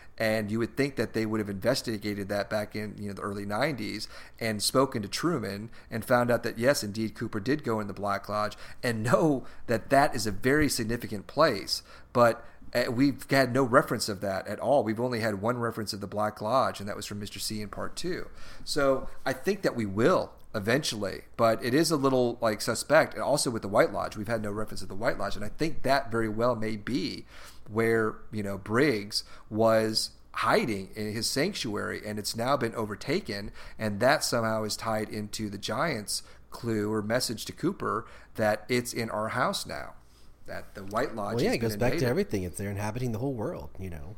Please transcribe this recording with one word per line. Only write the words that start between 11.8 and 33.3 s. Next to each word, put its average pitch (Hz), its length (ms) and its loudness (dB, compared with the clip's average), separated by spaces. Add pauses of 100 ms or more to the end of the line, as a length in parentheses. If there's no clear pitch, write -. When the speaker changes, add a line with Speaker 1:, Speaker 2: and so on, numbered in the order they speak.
Speaker 1:
But, 120 320 6 (280)
uh, 123 180 2
we've 131 380 2
had 135 240 4
no 135 100 6
reference 127 440 4
of 104 140 -4
that 95 260 -4
at 104 140 -6
all. 123 240 4
We've 110 160 0
only 123 180 -2
had 104 220 0
one 117 160 0
reference 117 340 -4
of 104 80 -6
the 101 80 -8
Black 104 340 -2
Lodge, 110 380 2
and 101 80 -8
that 104 80 -6
was 104 100 -8
from 104 140 -8
Mister 101 200 -10
C 107 220 -4
in 104 60 -6
part 101 300 -6
two. 165 320 -4 (340)
So 135 460 2 (160)
I 135 80 0
think 208 300 -2
that 135 120 2
we 113 100 0
will 107 460 4 (220)
eventually, 107 680 0 (120)
but 113 280 4
it 120 100 0
is 165 180 6
a 160 60 4
little, 127 440 4
like, 110 200 2
suspect. 131 520 4
And - 80 -4
also 131 300 2
with 110 100 -2
the 107 60 -4
White 107 240 4
Lodge, 90 240 -4
we've 107 140 -6
had 113 120 0
no 104 100 -4
reference 107 300 -4
of 98 60 -4
the 95 80 -6
White 117 220 -2
Lodge, 101 180 -2
and - 80 -2
I 101 60 -2
think 151 340 2
that 135 260 2
very 113 200 0
well 117 260 2
may 110 220 -2
be 110 480 -4 (440)
where, 113 460 2 (160)
you 107 120 -4
know, 98 140 -4
Briggs 107 640 2 (260)
was 110 640 4 (220)
hiding 113 600 2
in 107 180 -4
his 107 140 -2
sanctuary, 104 800 -2
and 107 140 -6
it's - 160 -6
now 123 220 2
been 117 180 -2
overtaken, 107 760 -4 (280)